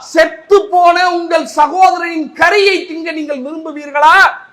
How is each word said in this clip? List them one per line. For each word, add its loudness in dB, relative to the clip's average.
செத்து 0
போன 4
உங்கள் -2
சகோதரனின் 0
கறியை 2
திங்க -10
நீங்கள் -8
விரும்புவீர்களா? 0